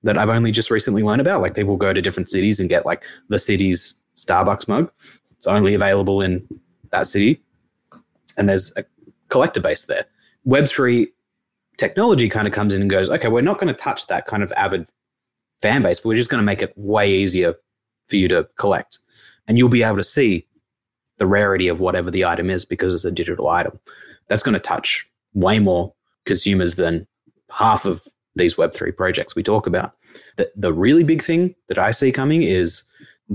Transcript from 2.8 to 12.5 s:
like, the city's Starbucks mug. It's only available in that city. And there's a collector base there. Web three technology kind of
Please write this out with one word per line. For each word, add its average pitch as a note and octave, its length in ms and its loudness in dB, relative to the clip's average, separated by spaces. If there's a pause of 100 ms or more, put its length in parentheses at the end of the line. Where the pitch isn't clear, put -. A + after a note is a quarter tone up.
like, E2+ 180 -4 (240)
the G#2 120 0
city's F#2+ 540 0 (220)
Starbucks - 540 0
mug. C3+ 200 0 (420)
It's - 160 -10
only G2+ 260 2
available G2 480 2
in F#2 260 -2 (440)
that - 160 0
city. G#2+ 340 2 (960)
And G2+ 100 0
there's F#2+ 300 0
a G2+ 80 -10 (420)
collector C3 320 0
base D#2 240 0
there. - 220 -6 (400)
Web C#3 240 2
three A#2+ 420 2 (680)
technology D3+ 500 2
kind G#2 180 -2
of G2+ 60 -2